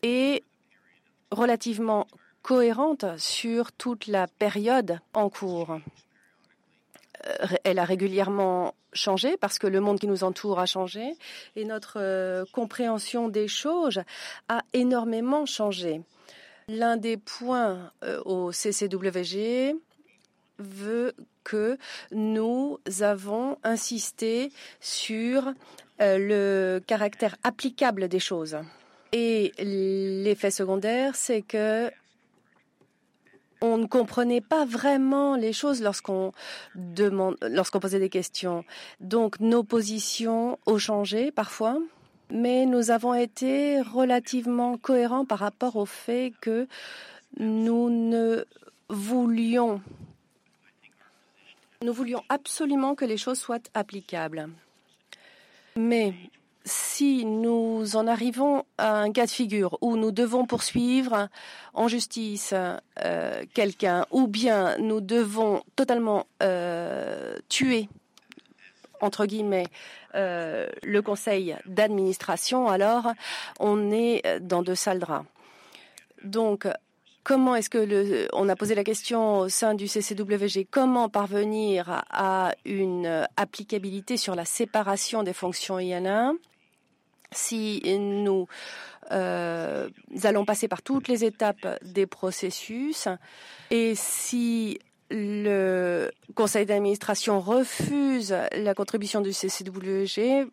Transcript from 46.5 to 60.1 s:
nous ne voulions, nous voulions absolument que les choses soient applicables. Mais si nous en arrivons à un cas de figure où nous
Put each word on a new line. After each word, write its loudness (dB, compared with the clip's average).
nous 2
ne 2
voulions, 2
nous 0
voulions -4
absolument 0
que -2
les 0
choses -4
soient -6
applicables. -6
Mais 2
si 0
nous 0
en 4
arrivons 2
à 2
un 2
cas 4
de -4
figure 0
où 2
nous 2